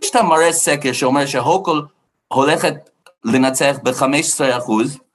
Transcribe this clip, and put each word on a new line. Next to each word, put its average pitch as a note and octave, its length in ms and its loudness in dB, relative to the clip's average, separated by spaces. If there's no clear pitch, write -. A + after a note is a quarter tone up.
שאתה A#3+ 200 0
מראה E3 300 4
סקר C#3+ 400 -2
שאומר C#3 340 0
שהוקל D3+ 560 -2
הולכת D3+ 460 0
לנצח C3 580 2
בחמש C3 380 0
עשרה C3+ 360 -2
אחוז A#2+ 420 -2